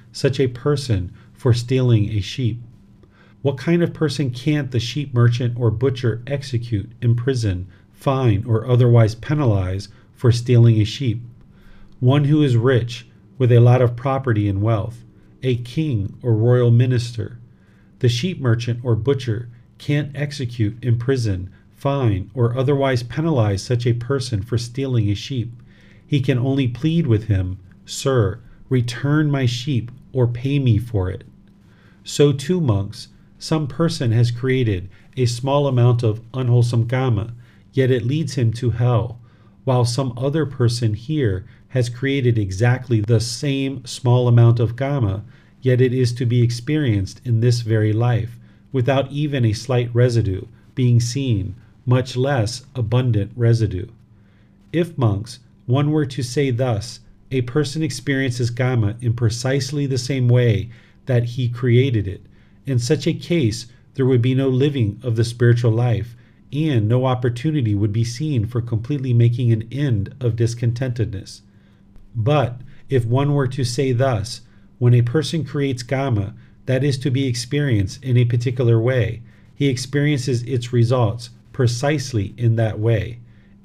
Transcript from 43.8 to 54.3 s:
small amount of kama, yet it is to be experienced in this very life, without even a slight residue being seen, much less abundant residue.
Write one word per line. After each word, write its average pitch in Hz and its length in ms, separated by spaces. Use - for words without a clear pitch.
small 123 420
amount 117 320
of 117 160
kama, 120 480
yet 127 200
it 127 120
is 123 220
to 127 120
be 120 160
experienced 117 800
in 113 160
this 120 200
very 107 320
life, 113 480
without 135 400
even 143 320
a 110 80
slight 123 420
residue 117 480
being 120 240
seen, 113 560
much 123 320
less 127 480
abundant 120 640
residue. 110 500